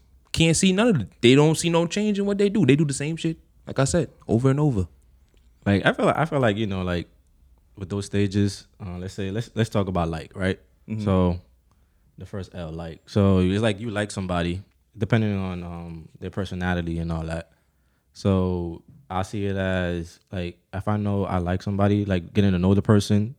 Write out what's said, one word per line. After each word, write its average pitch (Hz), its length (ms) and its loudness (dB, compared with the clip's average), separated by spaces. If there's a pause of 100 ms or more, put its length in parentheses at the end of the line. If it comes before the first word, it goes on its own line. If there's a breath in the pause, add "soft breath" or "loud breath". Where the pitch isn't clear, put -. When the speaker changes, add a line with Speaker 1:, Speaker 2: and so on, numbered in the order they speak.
(320)
Speaker 1:
can't 165 240 4
see 190 160 4
none 208 160 2
of 180 120 2
it. 92 80 -6 (120)
They 120 140 8
don't 151 220 6
see 165 140 -2
no 170 160 2
change 208 320 -2
in 202 80 -2
what 202 120 -2
they 202 100 2
do. 202 180 2
They 143 100 8
do 160 80 4
the 139 100 -2
same 151 220 -6
shit, 165 220 -4 (280)
like - 120 -12
I 135 60 4
said, 147 260 0 (180)
over 123 220 2
and 135 100 0
over. 120 260 0 (800)
Speaker 2:
Like, 101 200 2
I 180 80 4
feel 247 140 0
like, 147 100 2
I 143 100 0
feel 156 140 -2
like, 110 160 2
you 110 100 -2
know, 95 160 -4
like, 90 260 -4 (680)
with 98 120 -10
those 101 180 -6
stages, 101 600 0 (180)
uh, 90 140 -10
let's 92 160 -10
say, 98 160 -6
let's, 113 240 -6
let's 113 160 0
talk 98 180 -2
about 90 200 -2
like, 82 280 -8
right? 95 240 -2 (280)
Speaker 1:
Mm-hmm. 107 140 -8
Speaker 2:
So, 92 380 2 (800)
the 95 80 -18
first 95 280 -14
L, 87 160 -12
like, 82 380 -14
so 98 320 4
it's 95 220 2
like 107 180 0
you 117 100 -8
like 104 220 -4
somebody, 90 500 -4 (340)
depending 107 400 0
on, 92 280 -6
um, 85 440 -14 (120)
their 92 100 -10
personality 90 720 -4
and 82 100 -4
all 82 140 -4
that. 80 260 -8 (600)
So 92 680 -2 (280)
I 92 120 -4
see 101 240 -6
it 98 100 -4
as, 90 640 -2 (100)
like, 87 280 -8 (140)
if 98 160 -8
I 107 80 0
know 101 280 -2
I 90 140 -2
like 90 240 -2
somebody, 101 420 2
like, 92 280 -2
getting 101 200 4
to 90 60 2
know 92 160 4
the 98 80 2
person, 104 560 2